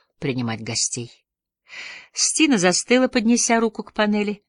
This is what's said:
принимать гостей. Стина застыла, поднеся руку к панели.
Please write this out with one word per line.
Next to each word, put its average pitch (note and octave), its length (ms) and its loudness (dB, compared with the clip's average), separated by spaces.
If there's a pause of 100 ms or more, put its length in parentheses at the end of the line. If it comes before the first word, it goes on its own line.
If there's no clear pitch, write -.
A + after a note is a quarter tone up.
(180)
принимать A#2+ 440 -4
гостей. A#2 500 -6 (1000)
Стина - 460 2
застыла, F#3+ 500 2
поднеся A#3 520 2
руку A3+ 240 -2
к - 100 -20
панели. G#3 560 -2